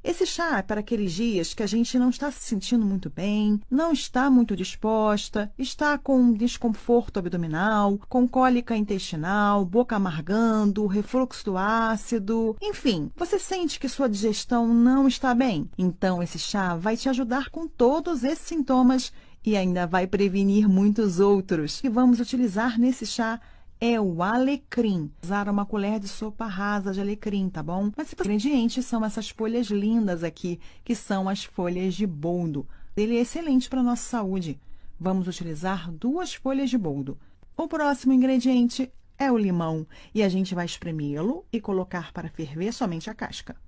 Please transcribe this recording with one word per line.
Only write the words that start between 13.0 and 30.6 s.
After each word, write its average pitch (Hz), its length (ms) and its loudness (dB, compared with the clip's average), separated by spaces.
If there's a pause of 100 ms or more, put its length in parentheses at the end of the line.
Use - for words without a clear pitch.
você 359 240 -2
sente 359 400 -4
que 269 100 -4
sua 269 180 0
digestão 226 640 0
não 247 360 6
está 254 260 2
bem? 226 420 2
Então 185 460 0
esse 170 160 -6
chá 180 380 -2
vai 196 200 0
te 254 140 -2
ajudar 254 400 -2
com 330 180 -8
todos 294 560 2
esses 294 240 -2
sintomas 262 640 4 (340)
e 214 100 4
ainda 180 320 0
vai 180 200 2
prevenir 196 600 4
muitos 202 520 4
outros. 190 600 2
O - 20 -6
que 269 80 0
vamos 247 300 6
utilizar 233 580 0
nesse 247 280 2
chá 226 340 -4 (400)
é 233 220 2
o 175 200 0
alecrim. 226 880 0 (140)
Usar 202 240 -2
uma 202 180 0
colher 208 360 -2
de 202 60 -10
sopa 214 400 -8
rasa 202 440 -2
de 190 80 -4
alecrim, 202 480 -2
tá 165 160 -6
bom? 185 320 -2
Mas 302 120 -8
os - 120 -14
ingredientes 233 680 0
são 220 200 -2
essas 214 240 -6
folhas 226 380 -2
lindas 208 540 0
aqui, 170 380 -6 (240)